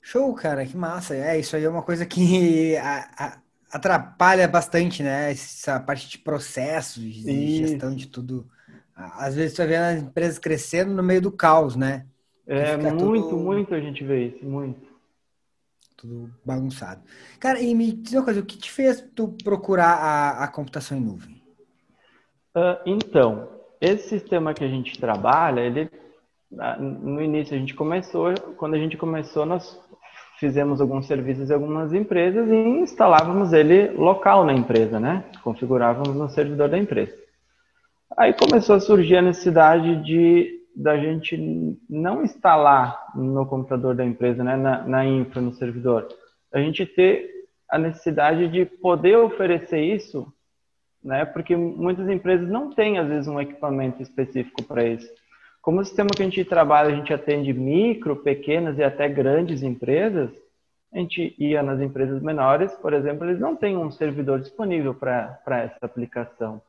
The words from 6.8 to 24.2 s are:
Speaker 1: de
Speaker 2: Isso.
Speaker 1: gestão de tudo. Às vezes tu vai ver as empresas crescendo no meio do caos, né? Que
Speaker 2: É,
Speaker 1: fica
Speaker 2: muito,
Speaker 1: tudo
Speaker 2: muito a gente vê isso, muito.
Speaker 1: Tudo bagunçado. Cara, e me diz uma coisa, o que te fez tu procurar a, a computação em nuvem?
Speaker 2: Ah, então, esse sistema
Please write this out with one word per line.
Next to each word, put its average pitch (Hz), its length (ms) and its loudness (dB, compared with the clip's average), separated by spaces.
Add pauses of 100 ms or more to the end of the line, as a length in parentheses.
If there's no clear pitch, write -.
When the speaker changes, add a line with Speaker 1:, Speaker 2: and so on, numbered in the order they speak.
Speaker 1:
de 110 280 -10
Speaker 2:
Isso. 151 380 -2
Speaker 1:
gestão 139 260 -6
de 131 120 -12
tudo. 127 400 -12 (480)
Às 127 400 -10
vezes 156 200 -4
tu - 40 -12
vai 170 100 0
ver 165 80 2
as 170 260 0
empresas 165 360 -4
crescendo 175 540 -4
no 190 100 -2
meio 185 200 2
do 196 100 -4
caos, 160 420 4
né? 135 320 -4 (380)
Que - 80 -8
Speaker 2:
É, 147 240 0
Speaker 1:
fica 151 180 -2
Speaker 2:
muito, 190 360 0
Speaker 1:
tudo 170 120 -2
Speaker 2:
muito 190 320 -2
a 160 60 -2
gente 143 240 -10
vê 135 220 -2
isso, 123 180 -12
muito. 139 480 -10 (1040)
Speaker 1:
Tudo 120 340 -16 (140)
bagunçado. 131 560 -8 (380)
Cara, 262 220 -2
e 240 140 0
me 226 180 0
diz - 200 -10
uma 262 120 0
coisa, 202 160 -2
o 202 40 -6
que - 140 -16
te - 120 -14
fez 262 300 0 (140)
tu 220 300 -6
procurar 185 500 2
a, 147 500 0
a 139 40 -6
computação 139 500 -10
em - 20 -4
nuvem? 95 400 -10 (1120)
Speaker 2:
Ah, 180 300 0
então, 135 640 2 (320)
esse 196 280 0
sistema 170 440 -2